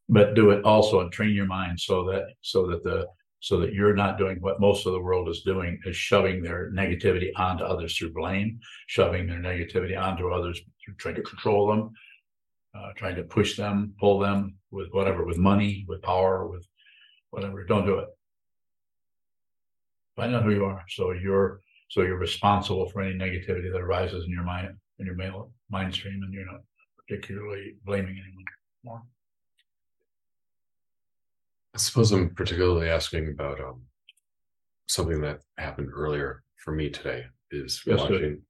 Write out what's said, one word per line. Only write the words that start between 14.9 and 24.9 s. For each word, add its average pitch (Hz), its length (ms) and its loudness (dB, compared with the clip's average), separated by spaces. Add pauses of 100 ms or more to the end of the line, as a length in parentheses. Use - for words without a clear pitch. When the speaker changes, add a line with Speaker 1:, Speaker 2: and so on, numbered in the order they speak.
Speaker 1:
whatever, 95 340 2
with 85 100 -4
money, 101 500 4
with 87 140 -8
power, 92 480 2
with 90 180 -12 (680)
whatever. 98 320 -8
Don't 101 200 2
do 95 140 2
it. - 100 -6 (2000)
Find 117 180 0
out 107 100 2
who 104 80 4
you 101 120 2
are. 95 240 -4
So 92 220 -4
you're, 95 500 0 (300)
so 101 100 0
you're 92 160 2
responsible 95 720 2
for 98 140 -6
any 95 120 -4
negativity 90 560 -4
that 92 100 -4
arises 90 440 -2
in 87 60 -6
your 87 140 -4
mind, 90 260 -6 (280)